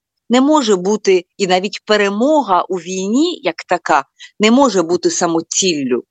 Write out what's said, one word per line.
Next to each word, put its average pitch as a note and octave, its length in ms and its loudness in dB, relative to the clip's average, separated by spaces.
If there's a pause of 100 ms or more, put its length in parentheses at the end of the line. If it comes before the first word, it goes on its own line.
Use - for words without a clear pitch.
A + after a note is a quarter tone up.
(300)
не B3 100 4
може C4+ 360 2
бути, F#3 480 0 (120)
і G3 100 -2
навіть F#3 400 -2
перемога G#3 800 0
у F#3+ 80 -6
війні, F#3+ 680 -2
як E3+ 140 -4 (120)
така, E3 360 0 (360)
не G#3+ 100 4
може A#3 320 2
бути E3+ 280 0
самоціллю. E3 1000 -2